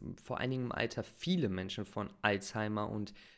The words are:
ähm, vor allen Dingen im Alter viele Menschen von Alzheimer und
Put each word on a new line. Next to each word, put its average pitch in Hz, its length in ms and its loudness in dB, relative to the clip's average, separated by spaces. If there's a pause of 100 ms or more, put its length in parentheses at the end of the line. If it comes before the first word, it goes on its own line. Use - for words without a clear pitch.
ähm, - 160 -8
vor - 220 -6
allen 127 120 0
Dingen 131 140 0
im 120 60 -2
Alter - 320 0
viele 170 460 2
Menschen 95 360 0
von - 240 -4 (120)
Alzheimer 107 680 2
und 104 240 -4 (240)